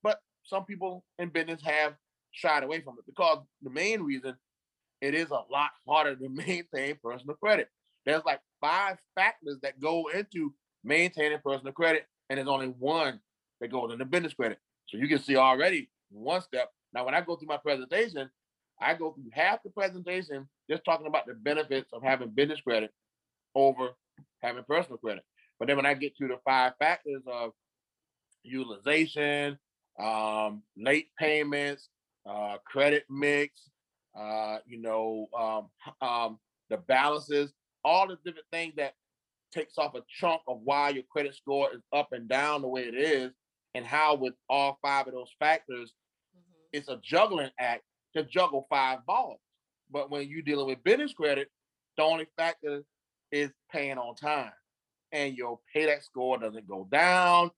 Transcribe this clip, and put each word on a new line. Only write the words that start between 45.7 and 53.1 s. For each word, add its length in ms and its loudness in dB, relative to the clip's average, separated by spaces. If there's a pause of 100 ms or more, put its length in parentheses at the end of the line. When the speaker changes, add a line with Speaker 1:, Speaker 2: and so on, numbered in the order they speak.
Speaker 2:
Mm-hmm. 400 -16
Speaker 1:
it's 140 -8
a 120 -8
juggling 460 2 (100)
act 240 -2 (320)
to 80 0
juggle 460 0
five 380 2
balls. 340 -2 (500)
But 200 -6
when 180 -6
you're 140 -10
dealing 240 0
with 180 -6
business 300 2
credit, 340 0 (480)
the 60 2
only 240 2 (100)
factor 460 -4 (500)